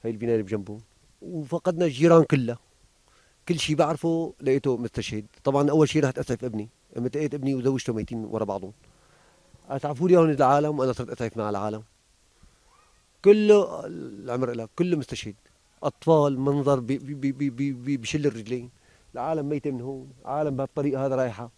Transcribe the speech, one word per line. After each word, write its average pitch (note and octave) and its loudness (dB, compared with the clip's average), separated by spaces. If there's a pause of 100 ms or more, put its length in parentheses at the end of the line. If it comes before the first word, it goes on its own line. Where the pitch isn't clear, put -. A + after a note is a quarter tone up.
هاي A#2 -4
البناية A#2 -2
اللي A2 2
بجنبه. G#2 -6 (420)
وفقدنا E3+ -2
الجيران D#3+ 6
كلها. A#2+ 0 (920)
كل E3+ 0
شي D3+ 0
بعرفه E3 0
لقيته C3+ 2
مستشهد. A2 -6 (180)
طبعًا C#3+ 2
أول D3+ 4
شي D#3 0
رحت C#3 0
أسعف B2+ -4
ابني. A2 -6 (260)
لما A#2+ -4
لقيت C#3+ -4
ابني C#3 -2
وزوجته B2+ -2
ميتين A2 -6
ورا A2 -4
بعضهم. G2 -6 (960)
أسعفوا C#3+ -2
لي F3+ 8
هون E3 6
العالم C#3+ 4
وأنا C3 0
صرت A#2+ -8
أسعف A#2 -6
مع G#2+ -2
العالم. G#2+ -4 (1400)
كله G#3 6
العمر B2+ -6
لك، A2+ -8
كله F3 0
مستشهد. A2+ -10 (480)
أطفال، D3 2
منظر C#3 2
بي-، B2 -4
بي-، C#3 -12
بي-، C#3 -4
بي-، C#3 -4
بي-، C#3 -4
بي-، C3 -6
بشل C#3+ -4
الرجلين. A#2+ -4 (440)
العالم C#3+ -4
ميتة D3 -4
من B2 -8
هون، C3+ -12 (120)
عالم C#3+ -4
بهالطريق C3+ -4
هذا C3+ -2
رايحة. A#2+ -4